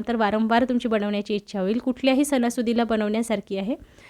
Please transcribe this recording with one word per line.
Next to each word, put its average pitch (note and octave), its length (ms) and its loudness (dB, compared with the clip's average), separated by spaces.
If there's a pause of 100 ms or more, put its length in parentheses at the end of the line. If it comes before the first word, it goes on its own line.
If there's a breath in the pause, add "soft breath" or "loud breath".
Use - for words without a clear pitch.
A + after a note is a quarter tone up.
तर A#3+ 80 0
वारंवार A3 540 2
तुमची B3 180 0
बनवण्याची G#3 480 -2
इच्छा G3+ 240 -6
होईल. G3 200 0
कुठल्याही C4 460 2
सणासुदीला A#3+ 600 0
बनवण्यासारखी G#3+ 720 -2
आहे. G3 180 -4 (340 soft breath)